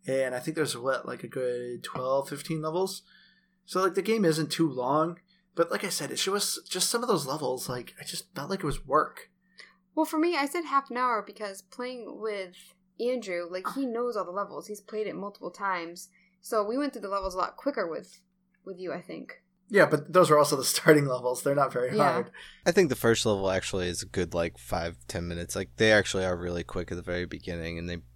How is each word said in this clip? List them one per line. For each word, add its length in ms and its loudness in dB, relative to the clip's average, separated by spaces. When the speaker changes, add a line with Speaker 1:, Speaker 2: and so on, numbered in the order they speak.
Speaker 1:
And 280 0
I 40 -2
think 180 -4
there's, 200 0
what, 300 -2
like, 180 -8
a 40 -10
good 540 -4
twelve, 460 -2
fifteen 340 -6
levels? 400 -2
So, 180 -2
like, 120 2
the 80 0
game 220 2
isn't 280 4
too 160 2
long, 500 0
but 160 2
like 140 -4
I 40 -2
said, 220 -4
it's 140 -2
just, 460 -2
just 200 0
some 120 2
of 60 0
those 180 4
levels, 420 -2
like, 320 -6
I 40 -12
just 300 -10
felt 160 -8
like 100 -2
it 60 -2
was 200 -2
work. 440 0
Speaker 2:
Well, 120 2
for 120 -2
me, 180 2
I 100 0
said 180 -4
half 260 0
an 80 -6
hour 280 2
because 360 -10
playing 580 -10
with 340 -6
Andrew, 500 -2
like, 240 -6
he 120 -2
Speaker 1:
Ah. 40 -2
Speaker 2:
knows 260 -2
all 80 -2
the 60 -10
levels. 360 -6
He's 140 -10
played 260 -6
it 100 -6
multiple 340 -8
times. 580 -6
So 240 0
we 140 -2
went 140 -2
through 100 -10
the 60 -8
levels 260 -4
a 40 -4
lot 180 -2
quicker 320 -2
with, 320 -10
with 140 -12
you, 140 -6
I 80 -6
think. 420 -14
Speaker 1:
Yeah, 180 8
but 260 -2
those 180 8
are 80 8
also 180 4
the 80 -4
<laughs> 120 0
starting 300 8
levels. 360 -2
They're 120 2
not 180 4
very 240 0
Speaker 2:
Yeah. 160 6
Speaker 1:
hard. 180 -2
Speaker 3:
I 60 4
think 160 6
the 80 2
first 280 4
level 260 2
actually 380 0
is 140 -4
a 40 -10
good, 280 -2
like, 240 0
five, 380 -4
ten 220 -6
minutes. 260 -6
Like, 220 -4
they 160 6
actually 320 4
are 120 0
really 280 -4
quick 260 -6
at 60 -6
the 60 -8
very 240 -4
beginning, 520 -8
and 100 -6
they 100 -6